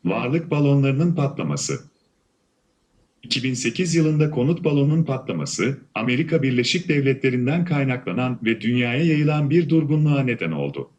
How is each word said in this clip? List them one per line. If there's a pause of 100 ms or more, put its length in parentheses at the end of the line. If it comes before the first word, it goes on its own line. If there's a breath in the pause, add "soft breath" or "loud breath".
Varlık
balonlarının
patlaması. (1400)
İki
bin
sekiz
yılında
konut
balonunun
patlaması, (160)
Amerika
Birleşik
Devletleri'nden
kaynaklanan
ve
dünyaya
yayılan
bir
durgunluğa
neden
oldu.